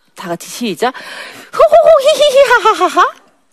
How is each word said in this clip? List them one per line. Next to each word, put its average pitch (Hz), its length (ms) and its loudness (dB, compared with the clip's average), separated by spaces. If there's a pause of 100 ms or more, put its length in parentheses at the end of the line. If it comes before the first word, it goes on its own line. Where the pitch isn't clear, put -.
(160)
다 180 120 -16
같이 170 200 -12
시작. 233 460 -6 (580)
호호호 605 360 2 (120)
히히히 554 500 2
하하하하. 370 640 0 (400)